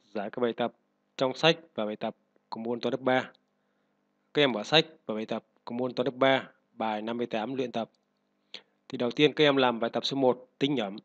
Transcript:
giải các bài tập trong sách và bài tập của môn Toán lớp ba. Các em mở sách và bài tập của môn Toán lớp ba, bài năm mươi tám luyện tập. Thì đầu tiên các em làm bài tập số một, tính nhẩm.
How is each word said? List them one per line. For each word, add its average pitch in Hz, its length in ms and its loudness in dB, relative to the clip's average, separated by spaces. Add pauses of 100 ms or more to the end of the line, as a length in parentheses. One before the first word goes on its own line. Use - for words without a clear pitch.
(140)
giải 104 160 -6
các 127 120 -8
bài 117 120 0
tập 117 200 -2 (440)
trong 131 160 0
sách 165 240 4 (180)
và 110 100 -2
bài 107 100 -4
tập 110 200 -6 (340)
của 113 100 -10
môn 117 200 -4
Toán 120 120 -2
lớp 123 100 -4
ba. 127 300 0 (1040)
Các 147 80 2
em 135 100 4
mở 104 120 -4
sách 160 220 2 (200)
và 110 100 -4
bài 110 100 -6
tập 113 180 -6 (200)
của 117 120 -10
môn 123 180 -4
Toán 127 120 -2
lớp 123 100 -4
ba, 131 340 2 (240)
bài 110 280 -4
năm 117 160 -6
mươi 120 100 -4
tám 117 280 -4
luyện 123 160 -4
tập. 110 180 -4 (1000)
Thì 131 100 -10
đầu 120 140 0
tiên 147 220 6
các 156 100 4
em 143 120 6
làm 123 240 4
bài 117 100 0
tập 113 160 -4
số 135 120 -4
một, 123 300 2 (120)
tính 143 160 2
nhẩm. 104 300 -4